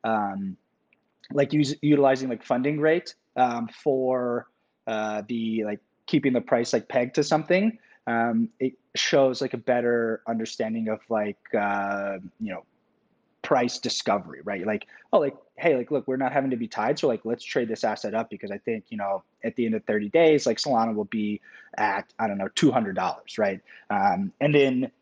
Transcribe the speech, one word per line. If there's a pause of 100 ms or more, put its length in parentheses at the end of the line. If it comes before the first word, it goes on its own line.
um, (760)
like,
us-,
utilizing,
like,
funding
rate, (220)
um,
for, (400)
uh,
the,
like, (260)
keeping
the
price,
like,
pegged
to
something, (300)
um, (100)
it (240)
shows,
like,
a
better
understanding
of, (100)
like, (160)
uh, (220)
you
know, (880)
price (120)
discovery, (100)
right?
Like, (280)
oh,
like, (200)
hey,
like,
look,
we're
not
having
to
be (100)
tied,
so,
like,
let's
trade
this
asset
up
because
I
think, (120)
you
know, (300)
at
the
end
of
thirty
days,
like,
Solana
will (120)
be (480)
at, (140)
I
don't
know, (100)
two
hundred
dollars,
right? (300)
Um,
and
then (120)